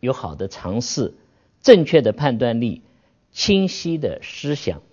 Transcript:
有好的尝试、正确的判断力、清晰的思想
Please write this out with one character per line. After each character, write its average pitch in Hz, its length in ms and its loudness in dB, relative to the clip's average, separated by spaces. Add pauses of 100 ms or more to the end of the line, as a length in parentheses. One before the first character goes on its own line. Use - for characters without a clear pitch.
有 123 120 -2
好 87 220 -8
的 92 140 -8
尝 98 320 -6
试、 123 340 -6 (460)
正 196 240 8
确 151 180 4
的 110 80 2
判 131 260 0
断 117 240 0
力、 117 220 -4 (480)
清 196 380 0
晰 170 280 -6
的 135 280 -4
思 147 320 -6
想 82 260 -8 (100)